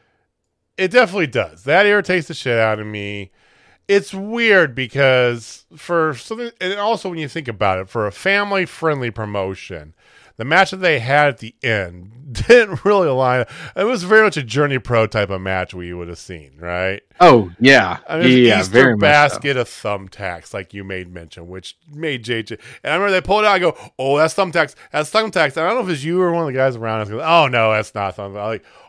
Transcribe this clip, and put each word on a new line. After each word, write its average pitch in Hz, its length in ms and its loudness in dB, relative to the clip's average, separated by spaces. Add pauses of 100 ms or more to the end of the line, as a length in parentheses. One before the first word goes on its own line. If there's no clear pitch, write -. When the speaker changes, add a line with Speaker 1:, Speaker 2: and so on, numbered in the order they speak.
(760)
Speaker 1:
it 185 140 -2
definitely 196 360 2
does. 98 360 -4
That 165 220 4
irritates 190 420 0
the 165 60 -12
shit 123 240 -2
out 110 220 2
of 107 80 -10
me. 101 440 -10 (560)
It's 196 260 0
weird 196 600 2
because 127 880 0 (100)
for 156 400 -2
something, 233 360 -10 (100)
and 190 180 -4
also 202 300 -2
when 175 80 -8
you 156 100 -6
think 143 200 -8
about 98 320 0
it, 95 100 -10
for 110 160 -2
a 101 60 -4
family-friendly 185 1000 -2
promotion, 95 840 -8 (420)
the 113 80 -8
match 175 260 2
that 190 60 -8
they 170 220 0
had 139 280 2
at 131 120 -2
the 113 240 -16
end 95 480 -4 (100)
<laughs> 143 100 -18
didn't 214 540 4
really 196 220 4
align. 127 380 2 (300)
It 185 100 -2
was 226 180 -2
very 214 180 2
much 208 160 0
a 143 60 -4
Journey 135 340 -2
Pro 113 300 0
type 101 240 -4
of 95 100 -6
match 95 320 -4
we 87 180 -12
would 87 160 -10
have 85 120 -14
seen, 76 400 -18
right? 90 420 -4 (180)
Speaker 2:
Oh, 120 400 0
yeah. 110 380 4 (100)
Speaker 1:
I 160 120 -4
mean, 127 260 6
Speaker 2:
Yeah, 107 160 4
Speaker 1:
Easter 92 120 -6
Speaker 2:
very 127 200 6
much 104 60 -2
so. - 20 -4
Speaker 1:
basket 147 560 2
of 120 100 -2
thumbtacks, 95 840 -8
like 98 200 -12
you 101 100 -12
made 92 280 -10
mention, 85 360 -18
which 92 280 -16 (160)
made 147 320 -8
J 120 200 -4
J. 107 140 -12 (260)
And 143 100 -2
I - 20 2
remember 196 160 0
they 185 100 2
pulled 208 220 2
it 214 40 4
out, 202 80 6
I 185 40 2
go, 175 160 0 (220)
"Oh, 135 200 0
that's 156 180 2
thumbtacks. 170 400 0 (180)
That's 151 180 -2
thumbtacks." 190 460 0
And 160 80 0
I 180 40 2
don't 240 140 0
know 185 60 -4
if 175 60 -2
it's 135 100 -8
you 175 160 0
or 175 100 2
one 170 120 -2
of 160 40 -2
the 135 60 -6
guys 131 240 2
around 110 240 -4
us 104 80 -6
goes, 113 160 -6
"Oh, 160 220 6
no, 113 240 2
that's 104 240 -2
not 98 200 -4
thumbtacks." 101 120 -10
I'm 98 60 -12 (160)
like, 110 160 -6 (240)